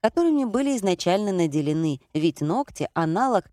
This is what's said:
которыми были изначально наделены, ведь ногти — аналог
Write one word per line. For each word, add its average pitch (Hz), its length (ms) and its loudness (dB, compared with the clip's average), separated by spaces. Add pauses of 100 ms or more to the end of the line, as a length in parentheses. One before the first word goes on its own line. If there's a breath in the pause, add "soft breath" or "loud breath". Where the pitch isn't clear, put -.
которыми 302 440 2
были 262 340 0
изначально 190 540 0
наделены, 156 680 0 (140)
ведь 156 260 0
ногти — 165 540 -4
аналог 185 580 0